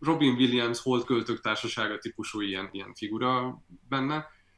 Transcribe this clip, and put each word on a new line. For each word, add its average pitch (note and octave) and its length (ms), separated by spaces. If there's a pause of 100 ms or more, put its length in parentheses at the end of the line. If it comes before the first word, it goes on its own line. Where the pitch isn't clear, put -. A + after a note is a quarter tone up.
Robin D3 320
Williams A#2+ 480
holdköltők A#2+ 600
társasága G#2+ 560
típusú G#2+ 440
ilyen, F#2+ 300
ilyen G2 220
figura B2+ 680 (280)
benne. C#3 360 (320)